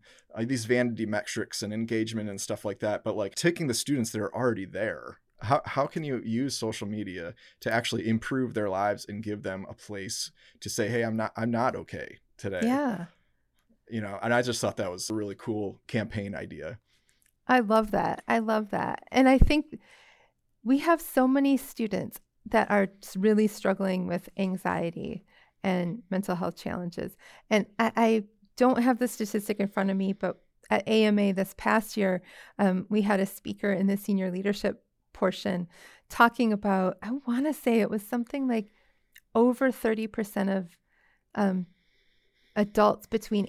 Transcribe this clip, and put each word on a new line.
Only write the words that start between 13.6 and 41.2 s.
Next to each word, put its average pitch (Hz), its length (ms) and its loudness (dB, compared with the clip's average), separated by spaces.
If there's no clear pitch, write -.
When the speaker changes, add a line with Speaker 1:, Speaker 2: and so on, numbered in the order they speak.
Speaker 1:
You 110 140 -6
know, 101 200 -8
and 113 120 0
I 120 80 4
just 123 180 -2
thought 101 180 -2
that 98 140 -4
was 92 180 -8
a 107 40 -4
really 104 220 -4
cool 104 520 -6
campaign 101 460 -4
idea. 80 460 -10
Speaker 2:
I 254 120 6
love 220 320 2
that. 170 360 -2
I 233 120 2
love 214 320 -2
that. - 400 -4
And 262 180 6
I 269 80 8
think 302 420 6
we 262 160 4
have 320 200 4
so 262 280 2
many 277 280 4
students - 640 -4
that 214 240 2
are 202 160 4
s-, - 120 -12
really 214 320 4
struggling 190 600 0
with 175 200 -4
anxiety 180 880 -4
and 180 460 -2
mental 190 260 -2
health 175 220 -4
challenges. - 580 -8
And 208 160 2
I, 226 180 2
I 226 280 4
don't 247 240 6
have 247 160 4
the 247 100 0
statistic 208 520 -4
in 196 80 2
front 196 240 0
of 196 60 0
me, 196 160 0
but - 280 -4
at - 160 0
A 220 160 4
M 208 160 4
A 202 120 4
this 190 240 -2
past 220 400 0
year, 185 280 0
um, 185 320 2
we 208 140 2
had 196 160 2
a 190 80 2
speaker 202 440 -6
in 190 140 0
the 196 120 2
senior 196 340 0
leadership 196 520 -2
portion 185 540 -2
talking 233 420 4
about, 196 520 0
I 202 80 -6
wanna 262 260 0
say 233 280 2
it - 100 0
was 214 100 -2
something 247 460 -4
like 226 240 -2
over 247 360 4
thirty 220 360 0
percent 202 420 -2
of, 190 260 -4